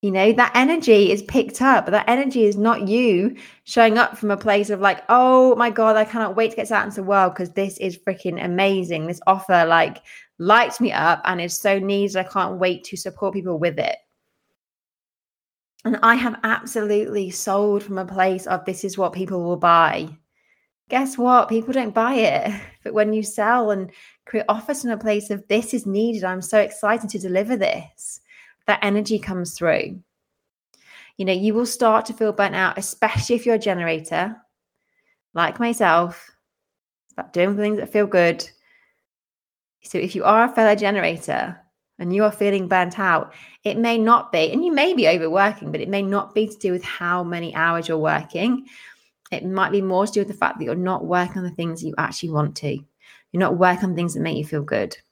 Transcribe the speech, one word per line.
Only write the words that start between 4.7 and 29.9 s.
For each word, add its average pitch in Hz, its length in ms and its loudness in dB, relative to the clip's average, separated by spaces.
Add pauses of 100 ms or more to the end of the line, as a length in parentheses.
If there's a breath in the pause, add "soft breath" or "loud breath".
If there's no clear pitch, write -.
like, 196 280 2
"Oh 254 460 6
my 240 160 2
God, 220 240 4
I 220 100 4
cannot 220 300 -4
wait 226 160 0
to 226 60 -10
get 220 60 -4
this 214 100 -6
out 214 120 2
into 202 120 -10
the 196 80 -8
world 190 320 2
'cause 175 160 -8
this 196 260 -4
is 180 180 -6
freaking 180 480 -6
amazing. 175 640 0
This 175 220 -8
offer, 185 360 4
like, 165 380 2 (360 loud breath)
lights 208 420 4
me 233 100 2
up 160 340 2
and 180 160 0
is 175 160 -6
so 196 220 0
needed. 202 380 -2
I 185 80 -2
can't 185 340 -4
wait 180 260 0
to - 120 -14
support 190 360 -6
people 175 280 -6
with 165 180 -2
it." - 180 -4 (1900)
And 220 180 0
I 233 140 6
have 240 260 -2
absolutely 208 880 -2
sold 202 540 0
from 196 140 -8
a 190 60 -6
place 185 440 -2
of, 180 160 -4
"This 185 180 -8
is 190 160 -6
what 180 140 0
people 185 320 -6
will 175 120 -2
buy." 165 520 4 (800)
Guess 269 280 -2
what? 247 320 4
People 226 240 -2
don't 240 220 -4
buy 233 200 0
it. 214 380 0 (160 loud breath)
<laughs> - 140 -20
But 220 120 -10
when 214 180 2
you 220 100 -2
sell 220 480 0
and 190 220 -4 (320 soft breath)
create - 240 -4
offers 247 340 -4
from 240 80 -4
a 220 60 -4
place 208 340 -2
of, 202 160 -8
"This 220 260 0
is 247 140 -4
needed, 208 380 -2
I'm 185 180 -6
so 214 160 0
excited 208 520 0
to 208 100 -8
deliver 190 360 -2
this," - 640 -6 (460 soft breath)
that 208 160 2
energy 208 360 0
comes 180 360 -8
through. 170 460 -2 (1160 loud breath)